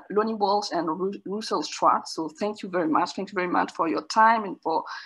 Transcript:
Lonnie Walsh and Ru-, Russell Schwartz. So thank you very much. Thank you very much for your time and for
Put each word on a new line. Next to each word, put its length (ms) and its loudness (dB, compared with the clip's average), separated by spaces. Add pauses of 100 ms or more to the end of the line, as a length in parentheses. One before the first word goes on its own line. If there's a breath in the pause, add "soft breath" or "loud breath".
(100)
Lonnie 240 0
Walsh 380 2
and 140 0
Ru-, 400 -2
Russell 360 -4
Schwartz. 520 2
So 140 -4
thank 340 -6
you 60 -8
very 200 0
much. 260 2
Thank 180 -8
you 20 -12
very 140 -2
much 240 0
for 160 0
your 140 0
time 420 4
and 180 -10
for 220 0 (220 loud breath)